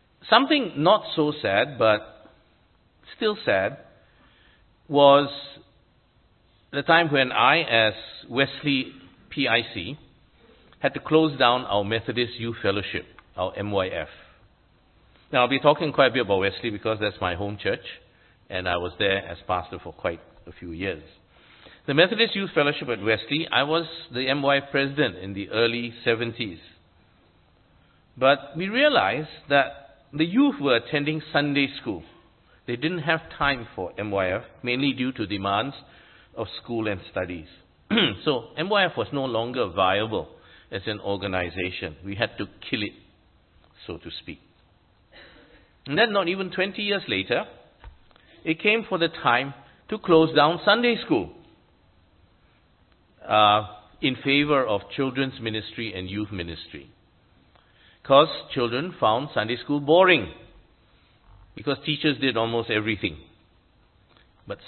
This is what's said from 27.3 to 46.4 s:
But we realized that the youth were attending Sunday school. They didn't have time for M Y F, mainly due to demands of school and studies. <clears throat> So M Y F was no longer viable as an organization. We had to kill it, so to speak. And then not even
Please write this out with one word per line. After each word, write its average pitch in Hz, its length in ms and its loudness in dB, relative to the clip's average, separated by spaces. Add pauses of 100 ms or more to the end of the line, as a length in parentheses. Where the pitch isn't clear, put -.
But 139 400 2
we 185 120 -4
realized 175 600 2 (200)
that 143 220 4 (420)
the 151 120 0
youth 240 360 2
were 139 160 4
attending 147 440 -2 (120)
Sunday 143 340 0 (140)
school. 92 240 -6 (640)
They 120 80 -4
didn't 160 240 -4
have 160 200 0 (160)
time 135 380 -2
for 90 240 -8
M 104 140 -4
Y 95 180 2
F, 104 120 -2 (200)
mainly 131 300 0
due 127 200 -4
to 110 140 -6
demands 101 480 -2 (600)
of 117 100 -6 (160)
school 117 240 -4
and 98 140 -4 (100)
studies. 90 380 -6 (420)
<clears throat> 165 340 0
So 131 320 -2
M 165 120 -4
Y 202 160 2
F 165 120 0
was 113 160 -2
no 139 120 -2
longer 120 500 -2
viable 98 540 0 (420)
as 98 160 -8
an 107 140 -6
organization. 92 1040 -6
We 98 100 -10
had 113 240 -4
to 107 80 -8 (240)
kill 110 120 -4
it, 101 100 -8 (920)
so 87 100 -10
to 85 140 -16 (120)
speak. 78 160 -16 (1500)
And 143 120 -4
then 220 160 2
not 190 140 0
even 190 220 -4